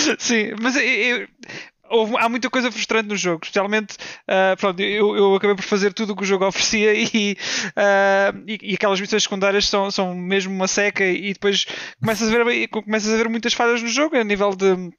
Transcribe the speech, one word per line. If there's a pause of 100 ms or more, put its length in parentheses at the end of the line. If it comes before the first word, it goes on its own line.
(180)
sim, (100)
mas
eu,
eu, (640)
houve,
há
muita
coisa
frustrante
no
jogo,
especialmente, (320)
ah,
pronto,
eu,
eu
acabei
por
fazer
tudo
o
que
o
jogo
oferecia
e, (380)
ah, (140)
e,
e
aquelas
missões
secundárias
são,
são
mesmo
uma
seca
e
depois (340)
começas
a
ver,
começas
a
ver
muitas
falhas
no
jogo
a
nível
de